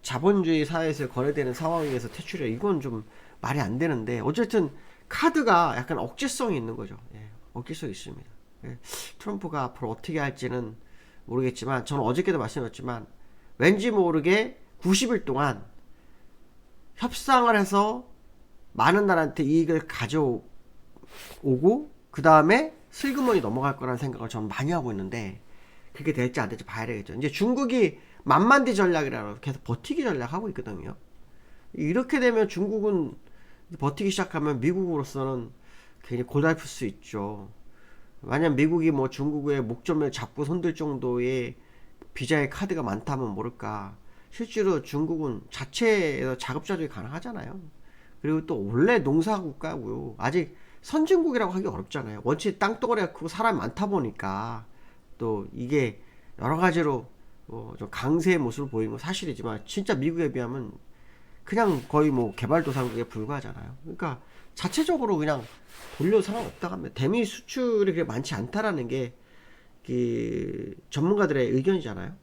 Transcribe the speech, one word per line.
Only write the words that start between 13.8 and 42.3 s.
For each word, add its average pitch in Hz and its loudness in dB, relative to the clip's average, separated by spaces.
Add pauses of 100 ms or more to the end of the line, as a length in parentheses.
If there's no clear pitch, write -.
모르게 185 2 (200)
구십 196 2
일 220 0
동안 131 0 (1300)
협상을 240 4
해서 202 2 (640)
많은 180 6
나라한테 160 4
이익을 156 4
가져오고 127 0 (1700)
그 143 -6
다음에 165 8 (140)
슬그머니 254 2
넘어갈 131 0
거라는 127 -4
생각을 120 -4
저는 107 -4
많이 139 -2
하고 139 0
있는데, 98 -6 (520)
그게 147 -2
될지 127 0
안 104 0
될지 113 -10
봐야 113 -6
되겠죠. 107 -6
이제 135 -2
중국이 233 2 (240)
만만디 233 6
전략이라고 139 0
계속 139 -6
버티기 277 -4
전략하고 170 -2
있거든요. 90 -10 (800)
이렇게 247 0
되면 226 4
중국은 196 0 (640)
버티기 147 0
시작하면 151 0
미국으로서는 139 -2 (520)
괜히 120 -4
고달플 160 2
수 - -8
있죠. 104 -8 (680)
만약 147 2
미국이 160 4
뭐 131 0
중국의 143 -2
목점을 139 -2
잡고 - -6
손들 160 -2
정도의 127 -2 (560)
비자의 143 2